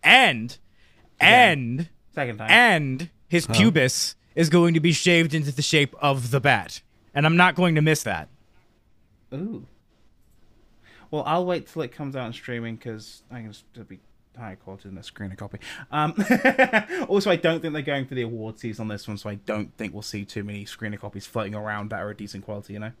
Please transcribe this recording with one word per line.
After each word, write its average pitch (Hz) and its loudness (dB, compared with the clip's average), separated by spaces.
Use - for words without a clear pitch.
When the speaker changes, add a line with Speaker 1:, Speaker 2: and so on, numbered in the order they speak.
Speaker 1:
And, 160 4
Speaker 2:
Again. 226 8
Speaker 1:
and, 135 -2
Speaker 2:
Second 120 -4
time. 110 -2
Speaker 1:
and 170 4
his 170 0
Speaker 3:
Huh? 120 -4
Speaker 1:
pubis 156 2
is 165 2
going 170 6
to 160 2
be 165 2
shaved 165 2
into 147 -2
the 139 -6
shape 143 0
of 135 -2
the 139 0
bat. 113 0
And 143 2
I'm 165 4
not 180 4
going 175 2
to 151 2
miss 156 2
that. 85 -6
Speaker 2:
Ooh. 190 -10
Well, 151 -4
I'll 170 0
wait 180 -4
till - -8
it 127 -8
comes 139 -10
out 127 -6
in 117 -10
streaming 117 -10
'cause 110 -14
I 123 -14
can 110 -14
just, - -20
it'll 117 -18
be 95 -20
higher 110 -14
quality 95 -18
than 95 -14
a 92 -14
screener 98 -14
copy. 104 -14
Um, 151 -2
<laughs> - -14
also, 196 2
I - 6
don't 165 0
think 160 -6
they're 151 -6
going 139 -4
for 131 -12
the 127 -4
award 110 -8
season 113 -8
on 107 -6
this 104 -10
one, 107 -8
so 107 -10
I 104 -8
don't 104 -6
think 104 -8
we'll 104 -14
see 101 -10
too 101 -10
many 101 -10
screener 104 -12
copies 101 -14
floating 107 -6
around 104 -8
that 110 -8
are 104 -8
a 104 -12
decent 101 -14
quality, 104 -12
you 104 -12
know? 107 -12